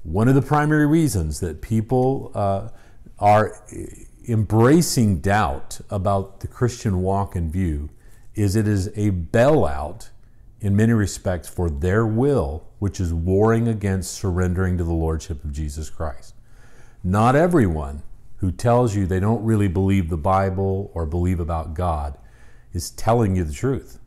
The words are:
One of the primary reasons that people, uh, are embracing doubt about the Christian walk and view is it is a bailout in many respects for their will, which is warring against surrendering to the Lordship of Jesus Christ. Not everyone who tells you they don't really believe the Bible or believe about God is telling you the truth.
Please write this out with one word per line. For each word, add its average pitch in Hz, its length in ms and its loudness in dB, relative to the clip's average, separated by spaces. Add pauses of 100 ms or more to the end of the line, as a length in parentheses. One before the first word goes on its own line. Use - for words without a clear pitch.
One 92 260 0
of 135 80 6
the 143 60 6
primary 151 460 2
reasons 117 520 0
that 80 220 -6
people, 127 720 -2
uh, 98 360 -2 (500)
are 104 360 4 (720)
embracing 113 920 4
doubt 95 600 -2 (100)
about 98 500 -2
the - 80 -10
Christian 113 540 -2
walk 95 340 -2
and 85 160 -4
view 78 380 -4 (440)
is 101 220 0
it 107 120 2
is 98 280 0
a 104 160 0
bailout 92 1000 0 (500)
in 98 160 0
many 113 180 4
respects 95 540 -2
for 87 220 -2
their 90 360 0
will, 110 600 0 (140)
which 98 200 -4
is 85 140 -2
warring 104 540 2
against 98 460 -2
surrendering 90 640 0
to 90 60 -2
the 85 100 -2
Lordship 80 500 -4
of 76 80 -8
Jesus 73 380 -8
Christ. - 440 -8 (720)
Not 107 320 4
everyone 92 680 2 (360)
who 95 140 -2
tells 120 440 2
you 101 100 0
they 92 140 0
don't 104 240 0
really 107 240 2
believe 95 420 2
the 87 80 -2
Bible 95 760 0
or 82 120 -4
believe 87 340 0
about 82 340 -6
God 78 440 -4 (560)
is 87 160 -6
telling 110 460 0
you 90 80 0
the 76 100 -6
truth. - 540 -6